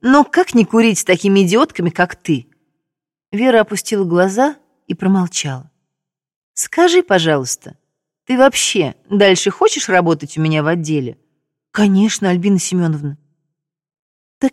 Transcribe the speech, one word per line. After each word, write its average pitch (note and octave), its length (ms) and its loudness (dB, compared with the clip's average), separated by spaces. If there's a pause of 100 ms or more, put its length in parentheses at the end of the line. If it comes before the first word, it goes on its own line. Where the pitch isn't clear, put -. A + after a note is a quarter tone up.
но C4+ 240 4
как F4 300 -2
не A#3 100 4
курить A3+ 360 0
с - 40 -8
такими G3 360 2
идиотками, F#3 500 0
как F3 260 -2
ты?" C#3 300 -6 (880)
Вера A#3 280 2
опустила G#3 440 -4
глаза F#3+ 520 0 (300)
и - 80 -8
промолчала. F3 760 -4 (840)
"Скажи, F4 480 0
пожалуйста, D#3+ 760 -2 (500)
ты B3+ 100 -2
вообще B3 600 0 (120)
дальше G3 420 2
хочешь - 380 -2
работать E3 480 0
у D#3+ 40 -4
меня D#3 240 0
в - 20 -6
отделе?" D#3 500 -4 (540)
"Конечно, G3+ 580 0
Альбина F3+ 300 0
Семеновна". D#3 600 -4 (1200)
"Так C4+ 140 -2